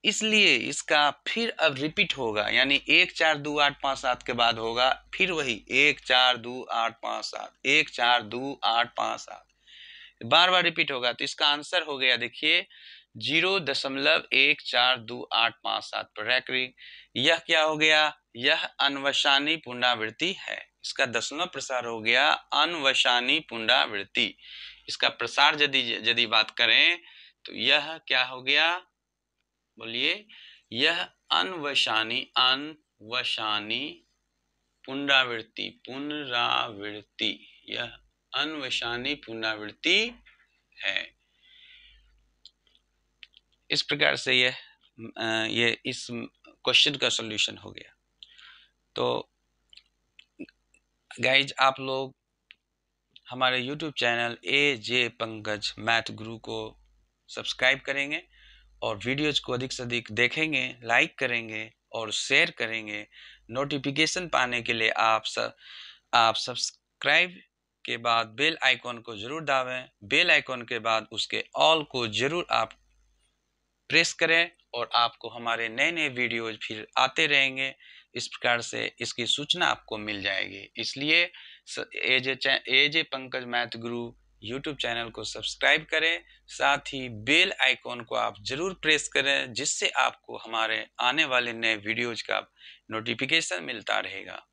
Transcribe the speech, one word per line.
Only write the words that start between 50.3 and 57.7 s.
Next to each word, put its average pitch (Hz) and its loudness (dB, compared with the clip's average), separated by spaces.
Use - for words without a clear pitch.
गाइज, 135 2
आप 135 2
लोग 131 -6
हमारे 127 2
YouTube 147 -6
चैनल 120 0
एजे 123 2
पंकज 107 -6
मैथ 113 0
गुरु 110 -12
को 110 -10
सब्सक्राइब 131 0